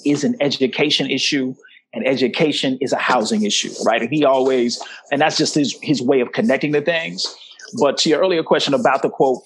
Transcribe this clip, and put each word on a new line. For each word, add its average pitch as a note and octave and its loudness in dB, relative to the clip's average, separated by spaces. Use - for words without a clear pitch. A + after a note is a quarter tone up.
is C#3+ 2
an B2 0
education C#3 0
issue C3 -2
and A#2 -4
education C3 0
is B2+ -2
a - 0
housing A2 0
issue, - -2
right? A2+ 2
And A#2 -4
he D3+ 2
always, C3 2
and C#3+ 0
that's D3+ 2
just C#3+ 0
his, C#3 0
his C#3 0
way B2+ 2
of A#2+ -2
connecting C3+ 0
the D3 2
things. E3 -4
But C#3+ 2
to - 2
your D3 4
earlier F3 2
question C#3+ 2
about C3 2
the D3 0
quote C3 0